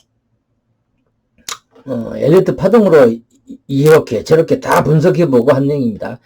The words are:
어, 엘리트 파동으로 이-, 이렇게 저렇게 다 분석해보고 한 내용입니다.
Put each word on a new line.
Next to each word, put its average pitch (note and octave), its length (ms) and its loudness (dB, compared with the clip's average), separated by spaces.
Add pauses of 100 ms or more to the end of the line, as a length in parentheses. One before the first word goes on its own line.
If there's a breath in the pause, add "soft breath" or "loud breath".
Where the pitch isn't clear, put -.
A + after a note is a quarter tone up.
(1900)
어, A2+ 300 -10
엘리트 D#3+ 400 0
파동으로 F#3 540 4
이-, A#2 140 -6 (440)
이렇게 C#3 560 2
저렇게 - 360 0
다 - 240 -2
분석해보고 D3 680 0
한 C#3 160 0
내용입니다. A#2 580 -6